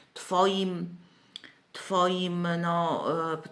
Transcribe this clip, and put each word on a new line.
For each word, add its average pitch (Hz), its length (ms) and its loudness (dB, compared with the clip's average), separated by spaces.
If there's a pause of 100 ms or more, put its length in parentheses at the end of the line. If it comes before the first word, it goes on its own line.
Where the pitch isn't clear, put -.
(140)
twoim, 185 840 0 (760)
twoim, 180 760 0 (120)
no, 170 440 0 (300)
e, 160 180 -10